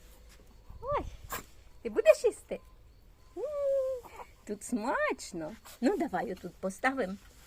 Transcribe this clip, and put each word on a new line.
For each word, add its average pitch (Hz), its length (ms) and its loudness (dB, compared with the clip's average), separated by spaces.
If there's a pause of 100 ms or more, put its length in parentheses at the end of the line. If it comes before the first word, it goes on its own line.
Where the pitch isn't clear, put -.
(840)
Ой, 508 220 0 (760)
ти 226 80 -4
будеш 508 340 8
їсти? - 360 0 (760)
М, 359 60 -6 (1040)
тут - 180 -6
смачно. 226 880 -2 (280)
Ну, 330 160 4
давай 190 360 0
отут 175 220 -10
поставимо. 202 640 0 (300)